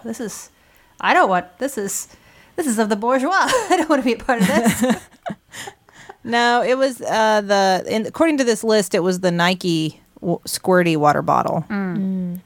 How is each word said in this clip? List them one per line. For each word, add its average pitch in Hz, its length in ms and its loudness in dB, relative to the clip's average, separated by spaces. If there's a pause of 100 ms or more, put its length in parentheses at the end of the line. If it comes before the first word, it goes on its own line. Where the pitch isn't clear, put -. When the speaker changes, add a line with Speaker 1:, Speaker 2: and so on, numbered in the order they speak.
Speaker 1:
this 226 160 -10
is, - 300 -12 (500)
I 202 140 0
don't 339 140 4
want, 180 300 -2
this 277 180 -6
is, 196 320 -6 (460)
this 330 140 -4
is 214 100 0
of 214 100 2
the 214 80 0
bourgeois. 254 340 0
<laughs> - 20 0
I 381 460 2
don't 311 100 -2
wanna 277 140 2
be 233 120 0
a - 40 -6
part 233 240 -2
of 180 40 4
this." 233 540 2
Speaker 2:
<laughs> - 60 -20 (1200)
No, 240 360 2
it 247 160 0
was, 254 240 -2
uh, 214 400 2
the, 190 440 2
in, 214 200 -2
according 311 320 0
to 262 60 2
this 226 200 0
list, 214 300 2
it 185 60 2
was 180 200 0
the 185 100 2
Nike 170 720 0 (220)
w-, 170 240 -2
squirty 175 500 2
water 147 240 2
bottle. - 480 0
Speaker 1:
Mm. 196 300 -6
Speaker 3:
Mm. 185 480 -6